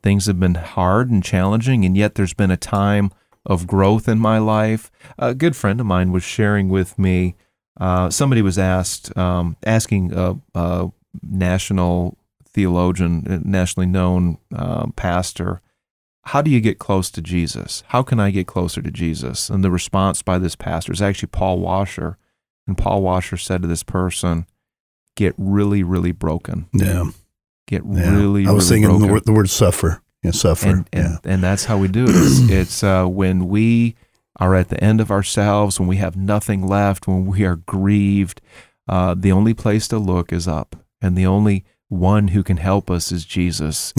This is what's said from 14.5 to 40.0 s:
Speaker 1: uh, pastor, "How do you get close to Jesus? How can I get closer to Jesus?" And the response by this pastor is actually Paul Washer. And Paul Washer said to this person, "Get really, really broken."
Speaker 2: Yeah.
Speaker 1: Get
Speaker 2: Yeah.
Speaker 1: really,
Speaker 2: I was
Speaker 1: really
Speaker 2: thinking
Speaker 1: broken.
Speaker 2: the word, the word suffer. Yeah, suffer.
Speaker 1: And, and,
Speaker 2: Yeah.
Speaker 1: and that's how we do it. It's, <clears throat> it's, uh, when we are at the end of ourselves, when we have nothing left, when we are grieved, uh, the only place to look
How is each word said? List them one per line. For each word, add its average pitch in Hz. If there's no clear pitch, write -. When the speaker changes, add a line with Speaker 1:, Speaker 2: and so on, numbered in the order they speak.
Speaker 1:
uh, 82
pastor, 90
"How 139
do 156
you 123
get 107
close 95
to 85
Jesus? 82
How 123
can 123
I 101
get 92
closer 87
to -
Jesus?" 78
And 95
the 95
response 95
by 92
this 90
pastor -
is 85
actually 98
Paul 92
Washer. 90
And 95
Paul 98
Washer 92
said 92
to 87
this 85
person, 87
"Get 92
really, 101
really 87
broken." 85
Speaker 2:
Yeah. 92
Speaker 1:
Get -
Speaker 2:
Yeah. 92
Speaker 1:
really, 101
Speaker 2:
I 98
was 95
Speaker 1:
really 113
Speaker 2:
thinking 104
Speaker 1:
broken. 104
Speaker 2:
the 98
word, 107
the 110
word 104
suffer. 85
Yeah, 87
suffer. -
Speaker 1:
And, 92
and, 85
Speaker 2:
Yeah. 87
Speaker 1:
and 92
that's 98
how 110
we 98
do 107
it. -
It's, 147
<clears throat> 123
it's, 95
uh, 95
when 92
we 113
are 92
at 90
the -
end 110
of 107
ourselves, 101
when 92
we 92
have 90
nothing 98
left, 98
when 92
we 95
are 90
grieved, 98
uh, 90
the 95
only 104
place 107
to 117
look 92